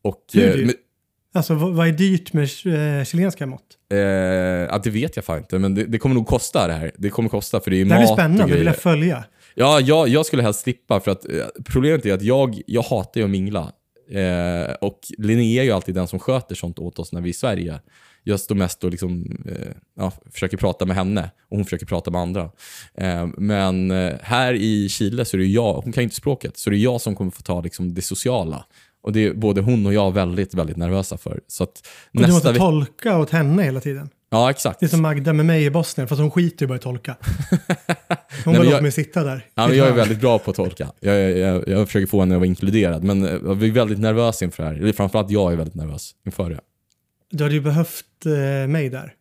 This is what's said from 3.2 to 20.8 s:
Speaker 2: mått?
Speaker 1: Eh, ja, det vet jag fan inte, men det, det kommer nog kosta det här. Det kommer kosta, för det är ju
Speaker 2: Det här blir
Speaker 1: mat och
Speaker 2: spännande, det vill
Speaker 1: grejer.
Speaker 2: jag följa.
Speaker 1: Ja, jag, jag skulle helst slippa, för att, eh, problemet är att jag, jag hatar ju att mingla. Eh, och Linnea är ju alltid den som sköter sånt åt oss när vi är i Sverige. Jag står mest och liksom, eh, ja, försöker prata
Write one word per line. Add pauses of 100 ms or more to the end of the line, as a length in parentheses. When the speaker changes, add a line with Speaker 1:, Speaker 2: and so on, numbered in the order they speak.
Speaker 2:
mått? (320)
Speaker 1:
Eh,
ja,
det
vet
jag
fan
inte,
men
det,
det
kommer
nog
kosta
det
här.
Det
kommer
kosta,
för
det
är
ju
Speaker 2:
Det
här
blir
Speaker 1:
mat
och
Speaker 2:
spännande,
det
vill
Speaker 1:
grejer.
Speaker 2:
jag
följa. (320)
Speaker 1:
Ja,
jag,
jag
skulle
helst
slippa,
för
att,
eh, (340)
problemet
är
att
jag,
jag
hatar
ju
att
mingla. (400)
Eh,
och (180)
Linnea
är
ju
alltid
den
som
sköter
sånt
åt
oss
när
vi
är
i
Sverige. (440)
Jag
står
mest
och
liksom, (120)
eh, (300)
ja, (200)
försöker
prata